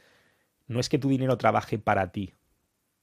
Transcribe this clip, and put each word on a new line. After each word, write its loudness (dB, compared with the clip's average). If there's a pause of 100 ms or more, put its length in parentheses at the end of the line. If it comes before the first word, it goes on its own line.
(680)
no -4
es -4
que 0
tu 0
dinero 2
trabaje 2
para 0
ti -8 (680)